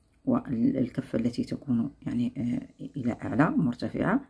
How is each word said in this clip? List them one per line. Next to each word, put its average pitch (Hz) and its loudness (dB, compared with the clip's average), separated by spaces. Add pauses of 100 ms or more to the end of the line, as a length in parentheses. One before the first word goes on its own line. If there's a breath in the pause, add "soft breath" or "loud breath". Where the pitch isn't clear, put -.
(260)
والكفة 123 0
التي 120 0
تكون 117 -2 (100)
يعني، 120 -2
آه، 120 -4 (140)
إلى 120 0
أعلى 123 2
مرتفعة 185 2